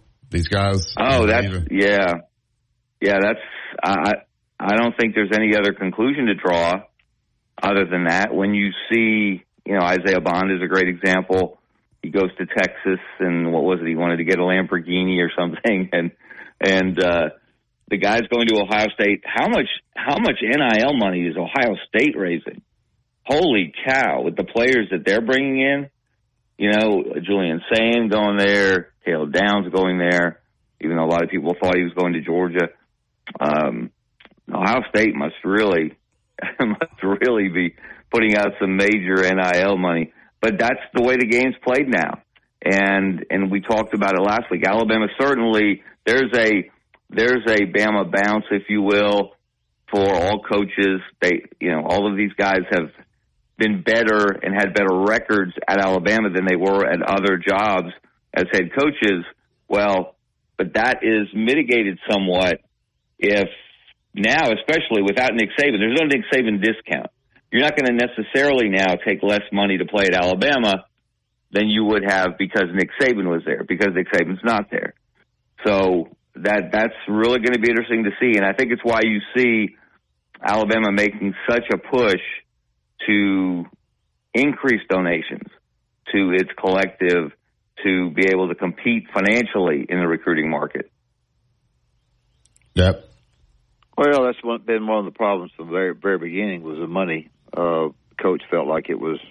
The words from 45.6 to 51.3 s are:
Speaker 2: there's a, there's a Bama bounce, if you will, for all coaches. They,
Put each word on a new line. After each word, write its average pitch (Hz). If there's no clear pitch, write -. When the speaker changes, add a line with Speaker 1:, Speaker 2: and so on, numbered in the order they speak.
Speaker 2:
there's 123
a, 107
there's 117
a 107
Bama 101
bounce, 104
if 98
you 104
will, 101
for 101
all 98
coaches. 98
They, 87